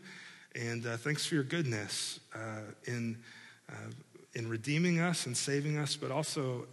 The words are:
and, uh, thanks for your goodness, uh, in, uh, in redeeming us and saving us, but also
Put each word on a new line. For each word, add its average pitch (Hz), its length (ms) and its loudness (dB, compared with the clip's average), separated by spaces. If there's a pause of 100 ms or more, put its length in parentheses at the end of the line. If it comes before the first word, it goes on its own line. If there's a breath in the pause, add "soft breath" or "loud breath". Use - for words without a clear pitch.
(560 loud breath)
and, 117 300 0
uh, 117 120 0
thanks 151 280 0
for - 100 2
your 143 80 6
goodness, 131 760 0 (140)
uh, 110 280 -4 (240)
in, 117 320 -2 (520 loud breath)
uh, 110 220 -8 (420)
in 113 140 -2
redeeming 151 520 4
us 170 260 2
and 123 100 0
saving 147 420 2
us, 147 180 0
but 131 160 -2
also 131 600 0